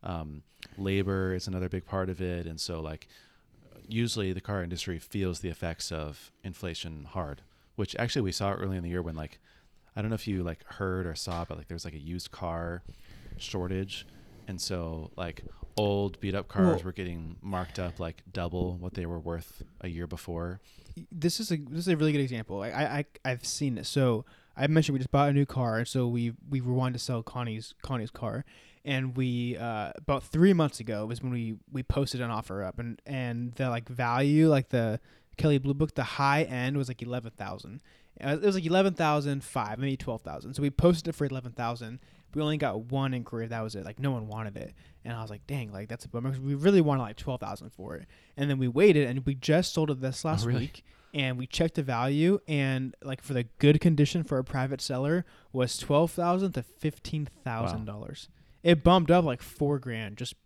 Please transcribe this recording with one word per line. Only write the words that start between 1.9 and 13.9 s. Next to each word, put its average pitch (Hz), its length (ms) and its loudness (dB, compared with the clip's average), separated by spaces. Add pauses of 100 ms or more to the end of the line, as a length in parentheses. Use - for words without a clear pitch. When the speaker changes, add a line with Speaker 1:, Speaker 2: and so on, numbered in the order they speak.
Speaker 1:
of 90 100 -6
it. 87 280 -4
And 80 120 -10
so, 82 220 -6
like, 78 260 -10 (800)
usually 110 460 0
the 92 80 -4
car 98 220 -2
industry 87 340 -6
feels 92 440 -4
the 92 80 -4
effects 82 420 -6
of 76 400 -8 (120)
inflation 85 680 -10
hard, 76 300 -8 (340)
which 101 240 -4
actually 120 220 -2
we 95 100 0
saw 98 220 -2
early 95 240 -4
in 87 60 -4
the 85 60 -6
year 87 120 -2
when, 80 140 -6
like, 78 240 -10 (560)
I 110 60 -4
don't 107 80 -2
know 113 60 -2
if - 120 -6
you, 95 160 0
like, 82 220 -6
heard 92 400 -4
or 82 100 -6
saw, 85 300 -6
but, 80 120 -10
like, - 100 -14
there 85 80 -10
was, 82 100 -10
like, 78 80 -10
a 76 60 -10
used 85 320 -8
car 85 520 -6 (540)
shortage. 95 680 -4 (420)